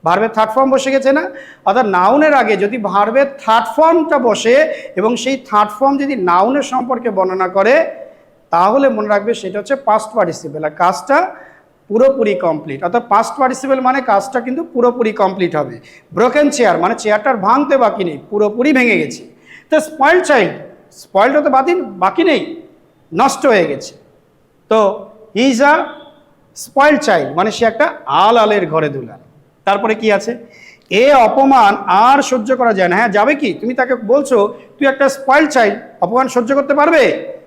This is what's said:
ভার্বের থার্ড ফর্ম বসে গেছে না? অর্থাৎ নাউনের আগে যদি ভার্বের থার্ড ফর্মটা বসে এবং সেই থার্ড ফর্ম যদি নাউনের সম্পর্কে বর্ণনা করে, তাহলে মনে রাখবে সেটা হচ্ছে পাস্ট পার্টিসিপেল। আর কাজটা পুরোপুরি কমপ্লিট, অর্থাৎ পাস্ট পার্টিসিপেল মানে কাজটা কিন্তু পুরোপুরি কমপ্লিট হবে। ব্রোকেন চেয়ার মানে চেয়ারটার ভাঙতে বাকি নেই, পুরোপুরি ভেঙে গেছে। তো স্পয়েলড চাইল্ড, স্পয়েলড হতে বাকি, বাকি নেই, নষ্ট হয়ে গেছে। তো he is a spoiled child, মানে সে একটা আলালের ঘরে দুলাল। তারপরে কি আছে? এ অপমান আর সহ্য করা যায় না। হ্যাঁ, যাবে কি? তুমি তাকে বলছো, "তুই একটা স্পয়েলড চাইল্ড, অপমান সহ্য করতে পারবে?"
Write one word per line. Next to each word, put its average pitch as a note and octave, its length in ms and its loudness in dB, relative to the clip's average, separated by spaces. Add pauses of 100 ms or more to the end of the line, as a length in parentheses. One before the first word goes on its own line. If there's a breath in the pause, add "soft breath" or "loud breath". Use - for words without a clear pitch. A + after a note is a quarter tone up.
ভার্বের F#3+ 240 2
থার্ড A3 220 0
ফর্ম C4 200 2
বসে C4+ 200 0
গেছে C4+ 200 0
না? D#4 200 -2 (340 loud breath)
অর্থাৎ A3+ 200 2
নাউনের A3 480 2
আগে A3 240 2
যদি G3+ 200 -2
ভার্বের G#3 480 0 (200)
থার্ড A3+ 300 2
ফর্মটা D#4+ 440 2
বসে B3 540 2 (220 loud breath)
এবং A3 200 -2
সেই C4 220 -4
থার্ড G#3 340 0
ফর্ম C#4 260 0
যদি C#4 180 -4
নাউনের G3 460 0
সম্পর্কে B3+ 480 -4
বর্ণনা F#3+ 380 -2
করে, G#3 440 2 (580 loud breath)
তাহলে G#3+ 400 2
মনে G#3+ 180 -4
রাখবে G#3 260 -2
সেটা G3 260 -8
হচ্ছে G3+ 160 -4
পাস্ট G#3+ 400 -2
পার্টিসিপেল। D#3 480 -4
আর D3+ 60 -4
কাজটা F#3+ 640 -2 (520 loud breath)
পুরোপুরি A#3 480 2
কমপ্লিট, D#3 480 -4
অর্থাৎ A#3 260 -2
পাস্ট A3+ 280 0
পার্টিসিপেল C4 440 -2
মানে C4 200 0
কাজটা A3+ 400 -2
কিন্তু C4 220 -6
পুরোপুরি A#3+ 480 0
কমপ্লিট F#3+ 440 -2
হবে। B2+ 240 -6 (340 loud breath)
ব্রোকেন C4+ 360 2
চেয়ার G#3 280 2
মানে F#3 200 0
চেয়ারটার G#3+ 400 0
ভাঙতে C4+ 400 2
বাকি A3 260 0
নেই, D3+ 160 -6 (100)
পুরোপুরি G#3+ 440 0
ভেঙে A#3+ 240 2
গেছে। - 300 -6 (420 loud breath)
তো D#4 100 2
স্পয়েলড D#4 440 0
চাইল্ড, A#3 300 0 (380)
স্পয়েলড A#3+ 440 0
হতে D4+ 140 0
বাকি, C4+ 260 2
বাকি G3+ 480 -2
নেই, C4+ 380 -2 (520)
নষ্ট A#3+ 320 0
হয়ে G#3 200 4
গেছে। C#3 300 -10 (720)
তো G#3+ 400 0 (260)
he B3+ 180 2
is A#3 100 0
a D4 120 4 (880)
spoiled - 360 2
child, D3+ 340 -2
মানে G3 160 0
সে A3+ 140 -2
একটা A3+ 280 0 (120)
আলালের G#3 640 2
ঘরে D#3 220 -2
দুলাল। A#2+ 300 -12 (460)
তারপরে G3+ 300 0
কি A3 160 0
আছে? G#3 260 -2 (520 loud breath)
এ B3 240 4
অপমান B3 720 4
আর A#3+ 360 4
সহ্য B3+ 340 -2
করা A#3 180 0
যায় F#3 160 0
না। F3+ 60 0
হ্যাঁ, A3+ 140 0
যাবে G#3+ 260 2
কি? C4+ 180 -4
তুমি A3+ 200 -6
তাকে B3+ 220 -2
বলছো, A#3 580 0 (260 loud breath)
"তুই C#4 80 0
একটা C#4 220 0
স্পয়েলড C#4+ 400 0
চাইল্ড, A3 300 0 (220)
অপমান A#3+ 260 0
সহ্য A#3+ 280 -2
করতে C#4+ 180 0
পারবে?" D4 540 2 (200)